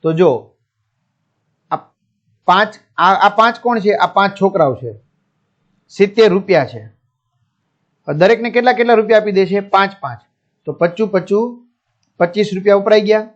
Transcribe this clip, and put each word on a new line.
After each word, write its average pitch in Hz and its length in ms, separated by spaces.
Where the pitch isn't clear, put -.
તો 160 100
જો, 160 400
આ - 60
પાંચ, 208 300
આ, 180 180
આ 185 140
પાંચ 226 320
કોણ 240 180
છે? 202 140
આ - 140
પાંચ 196 360
છોકરાઓ 180 320
છે. 113 260
સિત્તેર 202 420
રૂપિયા 185 360
છે. 110 180
હવે 147 60
દરેકને 226 360
કેટલા 240 220
કેટલા 233 220
રૂપિયા 214 260
આપી 214 120
દે 190 140
છે? 196 140
પાંચ 196 400
પાંચ. 120 200
તો 156 80
પચું 170 360
પચું, 202 600
પચીસ 196 360
રૂપિયા 196 220
વપરાઈ 208 240
ગયા. 214 360